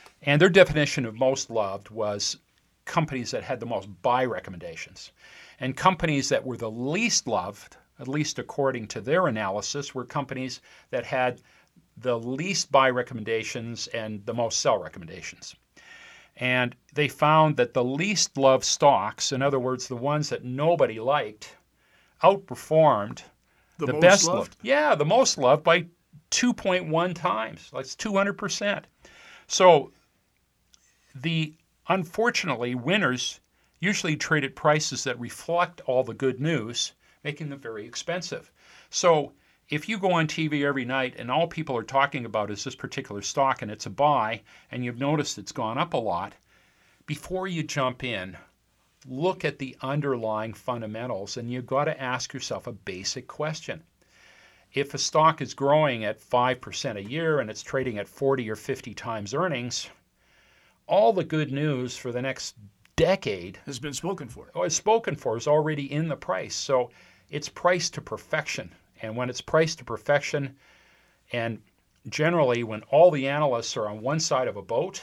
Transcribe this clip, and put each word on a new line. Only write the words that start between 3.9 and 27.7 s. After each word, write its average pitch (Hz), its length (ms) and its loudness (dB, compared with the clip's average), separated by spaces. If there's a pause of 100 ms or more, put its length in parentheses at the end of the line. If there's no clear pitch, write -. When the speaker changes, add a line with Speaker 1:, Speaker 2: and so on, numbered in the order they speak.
Speaker 1:
buy 127 240 2
recommendations. 90 880 -10 (500)
And 131 160 -6
companies 160 520 2
that 127 140 2
were 123 140 -8
the 110 140 -6
least 147 540 -2
loved, 104 520 -4 (220)
at 131 100 -10
least 147 280 -2
according 127 500 -2
to - 120 -10
their 156 280 2
analysis, 107 680 -4
were 123 100 -6
companies 131 540 -8 (300)
that 120 160 -4
had 127 340 0 (560)
the 120 240 -2
least 139 520 -4
buy 131 180 8
recommendations 113 960 -4
and 107 380 -8
the 113 80 -6
most 117 260 0
sell 120 180 4
recommendations. 85 800 -12 (800)
And 127 400 0 (180)
they 147 140 2
found 156 500 4
that - 160 2
the 127 100 2
least 160 540 -2
loved 135 280 6
stocks, 110 640 2
in 131 100 -2
other 139 180 2
words, 127 280 -4
the 127 80 -8
ones 143 340 -2
that 123 140 -6
nobody 131 560 2
liked, 120 560 -2 (680)
outperformed 147 1000 4 (560)
Speaker 2:
The 151 100 -2
Speaker 1:
the 127 60 0
Speaker 2:
most 156 80 2
Speaker 1:
best 175 260 10
Speaker 2:
loved? 185 100 0
Speaker 1:
loved. - 240 -6
Yeah, 277 340 2
the 147 100 0
most 247 320 4
loved 139 260 6
by 170 240 4 (420)
two 247 240 0
point 185 340 0
one 165 260 0
times. - 600 -4